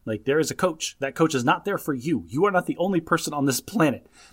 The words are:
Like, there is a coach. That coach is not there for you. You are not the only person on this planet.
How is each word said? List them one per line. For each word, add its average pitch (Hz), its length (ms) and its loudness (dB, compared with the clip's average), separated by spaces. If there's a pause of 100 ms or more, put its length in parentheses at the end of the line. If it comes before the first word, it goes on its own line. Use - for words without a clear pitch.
Like, 110 200 -4
there 143 140 2
is 147 100 0
a - 60 -8
coach. 170 440 -2
That 135 160 -6
coach 156 200 2
is 123 100 0
not 175 200 2
there 202 120 -2
for - 160 -4
you. 123 340 -2
You 135 180 0
are 208 60 4
not 180 140 2
the 147 120 -4
only 180 220 0
person 160 340 0
on 143 120 0
this 135 160 2
planet. 151 460 0 (260)